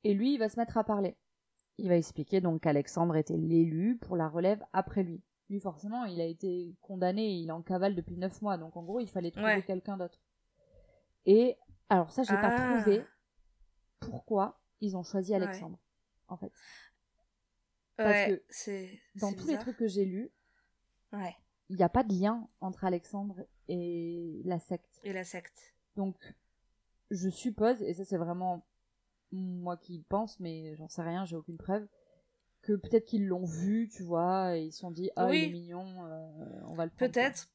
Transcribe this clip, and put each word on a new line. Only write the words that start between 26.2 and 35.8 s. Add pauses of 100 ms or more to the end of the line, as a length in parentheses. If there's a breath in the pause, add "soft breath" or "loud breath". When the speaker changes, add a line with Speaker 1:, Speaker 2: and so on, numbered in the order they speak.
Speaker 1:
je
suppose,
et
ça
c'est
vraiment (680)
moi
qui
pense,
mais
j'en
sais
rien,
j'ai
aucune
preuve, (760)
que
peut-être
qu'ils
l'ont
vu,
tu
vois,
et
ils
se
sont
dit, «
Ah,
il
est
Speaker 2:
Oui.
Speaker 1:
mignon,